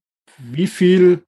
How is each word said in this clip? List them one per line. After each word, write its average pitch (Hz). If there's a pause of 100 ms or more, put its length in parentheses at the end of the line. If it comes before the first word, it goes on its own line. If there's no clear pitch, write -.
(380)
wie 135
viel 180